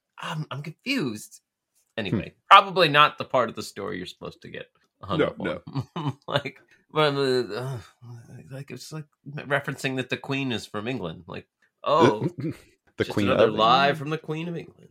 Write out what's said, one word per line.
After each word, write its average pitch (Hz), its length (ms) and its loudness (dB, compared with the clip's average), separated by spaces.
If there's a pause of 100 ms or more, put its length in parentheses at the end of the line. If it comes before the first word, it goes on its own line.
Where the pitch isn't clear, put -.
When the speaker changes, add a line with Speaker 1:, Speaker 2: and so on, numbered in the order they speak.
(180)
Speaker 1:
I'm, 165 340 -8
I'm 143 100 -8
confused. 156 760 -6 (580)
Anyway, 95 320 -2
Speaker 2:
Hmm. - 260 6
Speaker 1:
probably 185 320 6
not 147 300 4
the 139 60 -6
part 120 260 0
of - 60 -14
the 107 80 -8
story 98 340 -8
you're 90 80 -8
supposed - 360 -14
to 90 60 -18
get - 200 -14 (340)
hung 95 160 -2
Speaker 2:
No, - 80 4
Speaker 1:
up - 140 -8
on. 95 220 -4 (340)
Speaker 2:
no. 147 260 -4
Speaker 1:
<laughs> - 60 -16
Like, - 320 -4 (320)
but, 151 240 2
uh, - 20 0 (360)
uh, 127 240 -6 (720)
like, 135 200 -14
it's - 220 -14
like 156 120 -10 (240)
referencing 139 680 -4
that 127 120 -4
the 131 80 -2
Queen 139 360 -4
is 101 120 -4
from 107 240 -8
England. 90 380 -6
Like, 92 220 -12 (360)
oh, 123 480 6
Speaker 2:
<laughs> - 60 -12
The - 640 -8
Speaker 1:
just - 60 -2
Speaker 2:
Queen 104 160 0
Speaker 1:
another - 220 6
Speaker 2:
of 107 60 -2
Speaker 1:
lie 123 340 6
Speaker 2:
England. 151 100 0
Speaker 1:
from 143 120 -8
the 156 80 -2
Queen 160 300 -8
of 170 80 -8
England. - 340 -14